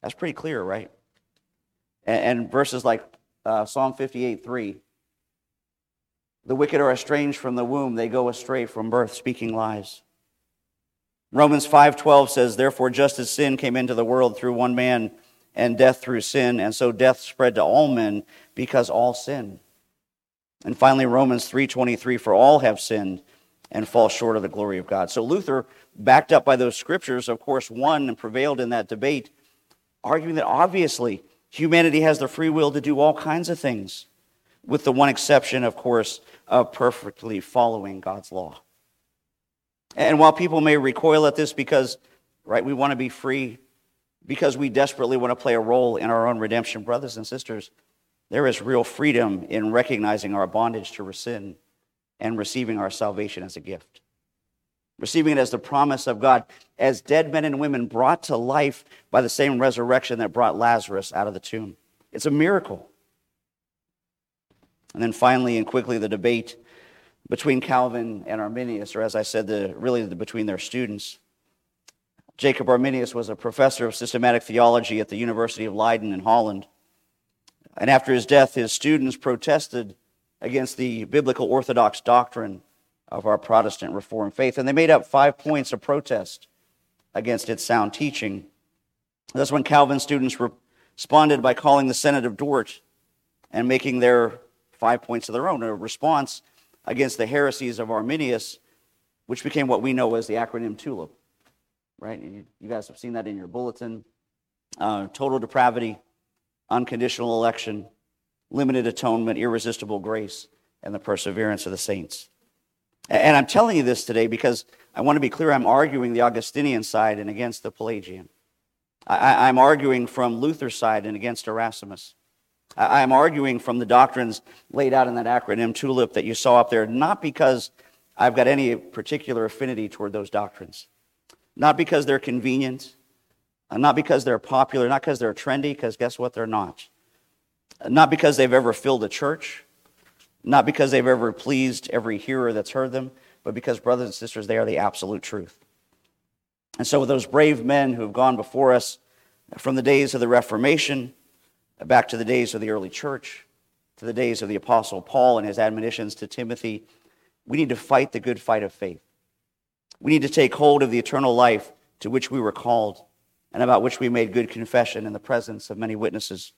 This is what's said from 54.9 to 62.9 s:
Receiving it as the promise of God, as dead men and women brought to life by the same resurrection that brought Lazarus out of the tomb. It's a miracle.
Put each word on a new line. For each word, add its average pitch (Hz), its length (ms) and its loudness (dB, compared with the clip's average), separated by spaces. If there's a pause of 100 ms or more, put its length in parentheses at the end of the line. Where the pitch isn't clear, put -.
Receiving 156 360 0
it 143 60 2
as 123 100 2
the 117 100 -6
promise 139 480 0
of 110 140 -4
God, 127 240 4 (320)
as 127 240 0
dead 151 320 0
men 156 100 0
and 143 160 -4
women 135 280 -2
brought 131 360 0
to 135 140 -4
life 135 480 -2 (240)
by 117 100 4
the 123 80 0
same 139 320 0
resurrection 123 600 0
that 107 120 -4
brought 107 240 0
Lazarus 104 560 0
out 101 160 -4
of 104 60 -8
the 92 60 -12
tomb. 107 360 -12 (380)
It's - 140 -6
a 151 40 0
miracle. 156 560 0 (2000)